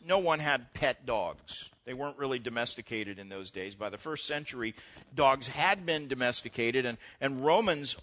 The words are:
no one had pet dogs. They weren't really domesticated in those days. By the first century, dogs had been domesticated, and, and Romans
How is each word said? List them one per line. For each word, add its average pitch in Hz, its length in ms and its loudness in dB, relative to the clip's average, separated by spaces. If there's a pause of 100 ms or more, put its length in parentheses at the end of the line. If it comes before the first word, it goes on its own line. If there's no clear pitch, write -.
no 185 140 4
one 165 200 4
had 139 340 0
pet 131 320 0
dogs. 95 640 -4 (160)
They 127 80 -8
weren't 139 240 -6
really 135 220 -2
domesticated 113 800 -4
in 98 100 -14
those 98 220 -10
days. 98 240 -8
By 104 140 -6
the 101 80 -10
first 156 280 -8
century, 131 480 -4 (400)
dogs 135 360 4
had 180 360 2
been 156 220 0
domesticated, 123 760 0
and, 117 120 -4 (240)
and 139 240 -2
Romans 160 580 4